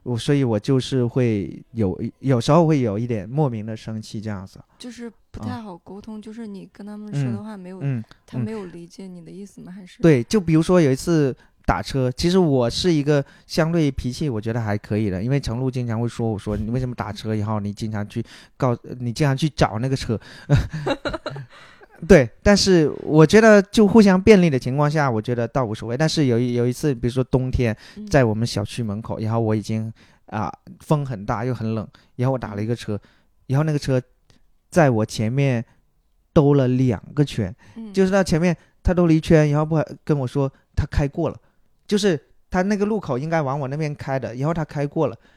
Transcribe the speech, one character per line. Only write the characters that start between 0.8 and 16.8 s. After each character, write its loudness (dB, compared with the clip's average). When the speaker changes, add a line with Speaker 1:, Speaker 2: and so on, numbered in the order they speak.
Speaker 1:
会 -2
有， -2
有 0
时 0
候 6
会 2
有 -2
一 -4
点 -6
莫 -2
名 -8
的 -8
生 -10
气 -12
这 -8
样 -10
子。 -20
Speaker 2:
就 -16
是 -16
不 -16
太 -8
好 -16
沟 -18
通， -16
Speaker 1:
啊。 -16
Speaker 2:
就 -18
是 -14
你 -16
跟 -20
他 -14
们 -14
说 -4
的 -8
话 -14
没 -16
有， -16
Speaker 1:
嗯， -4
嗯， -10
Speaker 2:
他 -12
没 -4
有 -10
理 -18
解 -20
你 -18
的 -20
意 -16
思 -20
吗？ -18
Speaker 1:
嗯。 -18
Speaker 2:
还 -20
是？ -12
Speaker 1:
对， 4
就 0
比 0
如 4
说 4
有 4
一 2
次 0
打 0
车， -2
其 -2
实 4
我 2
是 0
一 0
个 2
相 -2
对 0
脾 -6
气 -4
我 -4
觉 -6
得 -2
还 -2
可 -4
以 0
的， -4
因 -4
为 0
程 -4
璐 -2
经 -6
常 -4
会 -2
说 -4
我 -4
说 -4
：“你 -6
为 -2
什 -4